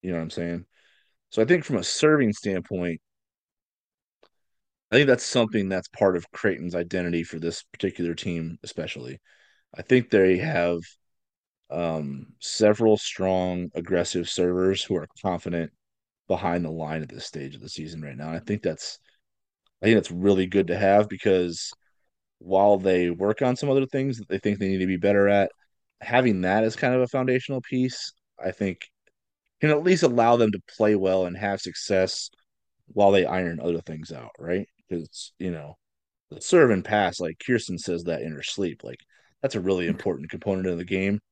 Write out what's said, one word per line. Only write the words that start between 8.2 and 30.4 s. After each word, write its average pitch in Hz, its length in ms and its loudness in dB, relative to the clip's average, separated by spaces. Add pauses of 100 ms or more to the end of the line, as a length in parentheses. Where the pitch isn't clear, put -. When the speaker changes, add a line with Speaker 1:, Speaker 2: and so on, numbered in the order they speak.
Speaker 1:
especially. - 560 -12 (560)
I - 60 -16
think 127 300 2
they 95 260 6
have, 85 420 0 (880)
um, 76 720 -6
several 107 580 4
strong, 92 760 -2
aggressive 87 540 -2
servers 92 540 0
who 98 120 -4
are 78 120 -6 (140)
confident 87 520 -4 (540)
behind 87 380 -2
the 78 60 -6
line 80 320 -6
at - 60 -12
this - 160 -16
stage 71 300 -12
of - 60 -20
the - 80 -18
season 80 320 -12
right 69 160 -12
now. 78 140 -10
I 82 80 -6
think - 240 -6
that's, - 360 -6 (840)
I 98 60 2
think 113 100 6
that's 92 140 0
really 92 360 2
good 95 200 2
to 87 100 -2
have, 104 320 4
because 92 600 0 (680)
while 98 380 4
they 92 320 2
work 95 320 -2
on 127 160 2
some 143 120 -2
other 135 180 2
things 135 320 -4
that 101 100 -16
they 98 100 -4
think 104 200 -2
they 98 100 0
need 95 100 0
to 92 80 0
be 95 100 0
better 101 300 4
at, 101 240 4 (500)
having 120 400 2
that 98 220 2
as 110 140 0
kind 127 180 0
of 127 60 2
a 123 60 0
foundational 127 540 -2
piece, 127 520 -4 (260)
I 92 120 -6
think 95 380 -6 (720)
can 151 100 2
at 151 120 2
least 180 200 4
allow 120 340 6
them 110 160 4